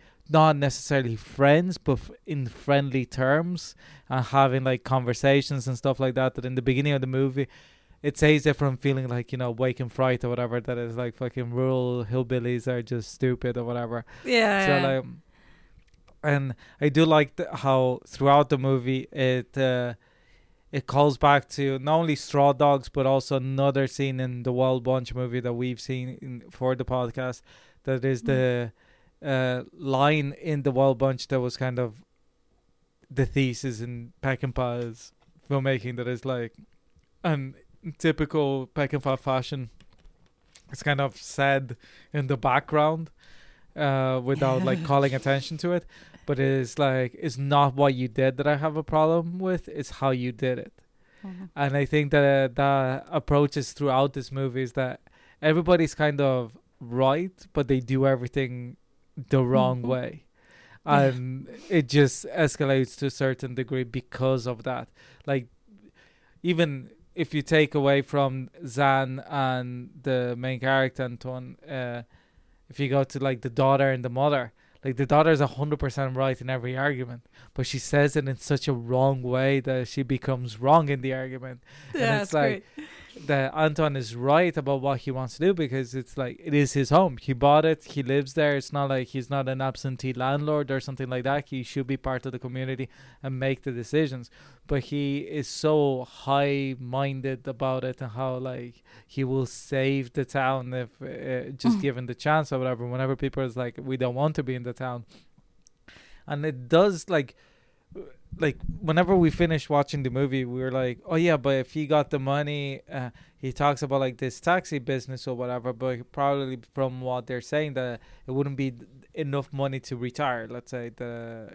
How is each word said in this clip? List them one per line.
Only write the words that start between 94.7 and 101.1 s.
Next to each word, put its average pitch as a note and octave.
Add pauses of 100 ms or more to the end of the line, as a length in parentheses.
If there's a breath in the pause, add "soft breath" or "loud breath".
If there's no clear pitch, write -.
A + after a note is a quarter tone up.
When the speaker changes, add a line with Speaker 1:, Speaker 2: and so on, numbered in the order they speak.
Speaker 1:
he C#3+
is C#3+
so C#3+
high-minded C3+
about C3
it C3
and B2+
how, B2+
like, B2+ (240 soft breath)
he -
will C3
save C3+
the C#3+
town C3
if, B2 (120)
uh, C3